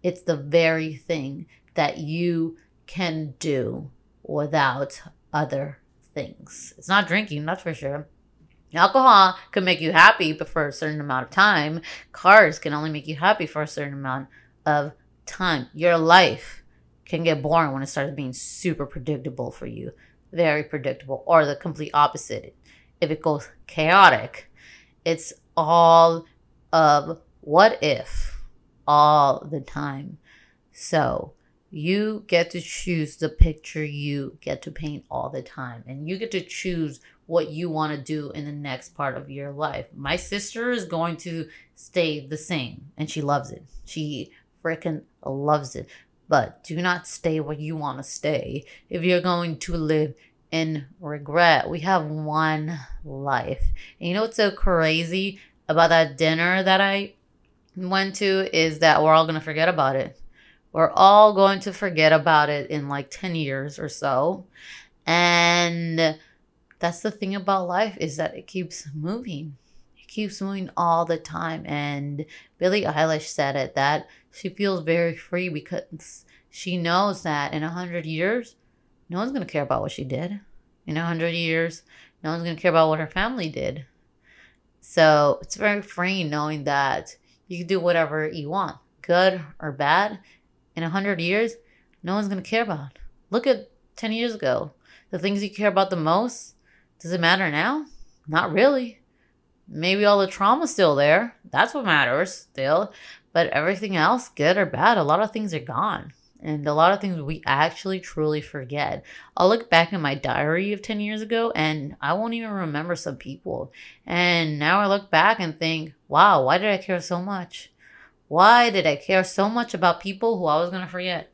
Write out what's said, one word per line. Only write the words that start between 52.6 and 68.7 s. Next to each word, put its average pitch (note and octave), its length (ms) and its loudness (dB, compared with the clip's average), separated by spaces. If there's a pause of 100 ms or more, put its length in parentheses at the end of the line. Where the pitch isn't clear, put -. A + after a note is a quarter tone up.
life. C3+ 680 -2 (280)
And E3+ 80 -6
you F3+ 60 -2
know G#3 80 0
what's A3+ 160 -4
so G#3 140 4
crazy F3 880 0 (280)
about E3 220 4
that D#3+ 280 4
dinner E3 440 2
that F#3+ 180 4
I G3 340 0 (600)
went F#3+ 420 -2
to F#3+ 380 0
is D#3+ 240 2
that D#3 220 6
we're D#3 120 6
all D#3+ 120 6
gonna D#3 160 -4
forget D#3+ 260 -2
about C#3 280 0
it. - 240 -6 (520)
We're D#3+ 220 2
all G#3 400 10
going G3 280 4
to F#3+ 120 -8
forget D#3+ 400 4
about D3+ 360 4
it C#3+ 200 -4
in, D3 200 -6
like, C#3 200 -6
ten F3+ 240 -8
years C#3+ 460 -6
or D3 100 -8
so. D3 560 -2 (600)
And E3+ 1120 4 (600)
that's E3+ 220 -4
the G#3 100 -4
thing G3 240 -6
about F#3+ 340 -2
life, G3 320 -2
is D3+ 160 -6
that D#3 180 -4
it - 120 -18
keeps E3+ 460 -10